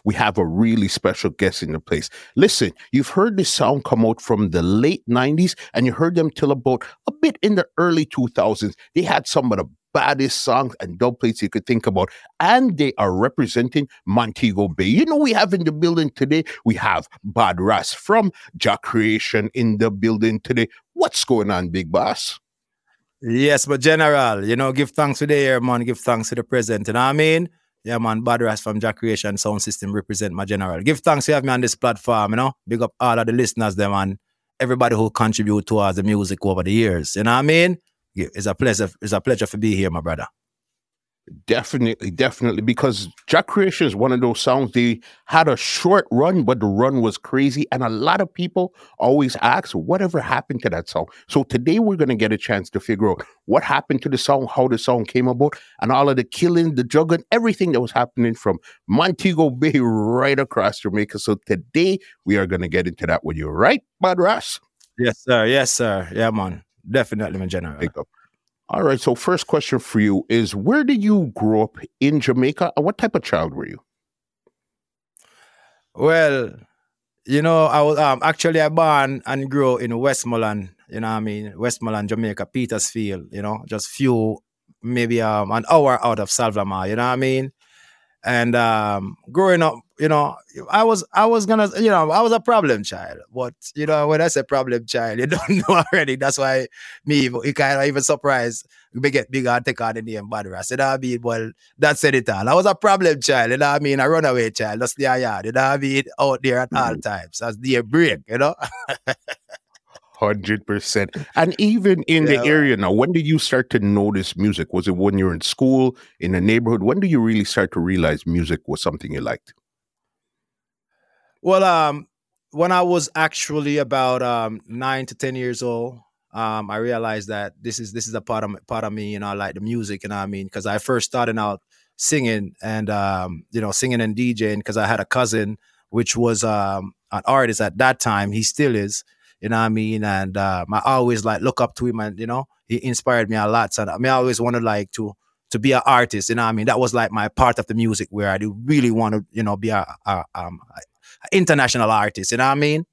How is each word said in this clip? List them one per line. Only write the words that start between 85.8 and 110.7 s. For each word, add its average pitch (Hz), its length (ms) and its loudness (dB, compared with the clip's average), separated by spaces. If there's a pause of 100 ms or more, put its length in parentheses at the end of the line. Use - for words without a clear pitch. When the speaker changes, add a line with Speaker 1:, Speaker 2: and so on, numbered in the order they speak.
Speaker 2:
out 113 160 0
of 98 100 -6
Salvamar, 98 580 -2
you 110 80 -2
know 120 100 0
what 127 60 0
I 127 40 0
mean? 131 360 -2 (720)
And, 120 320 2
um, 107 600 0 (160)
growing 180 300 4
up, 156 140 2 (240)
you 156 80 2
know, 147 280 2 (340)
I 214 140 4
was, 220 200 2 (100)
I 214 120 6
was 226 200 2
gonna, 214 240 2 (100)
you 220 100 4
know, 165 200 4
I 196 120 4
was 233 100 2
a 226 80 2
problem 151 440 2
child. - 340 -12 (160)
But, 123 200 -8 (220)
you 151 100 -4
know, 151 220 2
when 156 140 2
I 170 60 2
say 139 160 0
problem 127 420 -2
child, 113 340 -4
<laughs> - 0 -
you 131 60 0
don't - 240 -4 (180)
know 175 140 4 (100)
already. 147 240 0
That's 135 220 -2
why 131 300 0 (380)
me, 147 180 2
you 123 300 -2
kinda 139 320 2
even 139 160 0
surprised 127 640 -2 (280)
me 131 160 0
get 131 200 -2
big 131 160 -2
and 120 180 2
take 127 160 -4
on 113 160 -2
the 113 60 -8
name 107 280 -10
Bad 107 180 -8
Ras. 92 240 -10
You 131 60 -4
know 135 100 2
what 135 60 0
I 131 40 -4
mean? 123 240 -4
Well, 113 300 -4 (260)
that 151 200 2
said 143 180 4
it 120 140 2
all. 101 180 0
I 139 60 6
was 185 120 6
a 196 80 4
problem 185 480 2
child, 123 300 2
you 131 60 0
know 143 140 2
what 147 100 0
I - 20 -4
mean? 139 160 0
A 131 100 2
runaway 131 400 2
child, 107 320 -6
that's 123 120 -4
the 139 100 -4
yard, 120 420 -2
you 113 60 -4
know 131 100 2
what 135 120 2
I 143 40 -2
mean? 135 260 -2 (160)
Out 135 220 0
there 123 180 2
at 127 160 -4
all 120 180 0
Speaker 1:
Mm-hmm. 95 80 -10
Speaker 2:
times, 92 400 -8
as 113 160 -8
the 123 240 0
break, 127 460 2
you 113 100 -4
know? 147 220 2
<laughs> - 540 -8 (1000)
Speaker 1:
Hundred 104 520 -2
percent. 101 440 -2 (240)